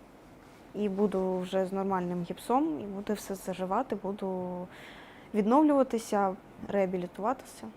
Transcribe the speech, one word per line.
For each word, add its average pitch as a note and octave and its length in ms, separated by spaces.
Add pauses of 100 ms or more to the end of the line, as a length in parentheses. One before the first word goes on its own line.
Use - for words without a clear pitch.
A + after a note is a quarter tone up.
(760)
І G#3 140
буду F#3+ 500
вже F#3 260
з F#3 80
нормальним F3+ 560
гіпсом, C#4 520
і - 20
буде G3+ 300
все G3 220
заживати, F#3+ 600
буду F#3 720 (680)
відновлюватися, A3+ 1000 (320)
реабілітуватися, F#3+ 1080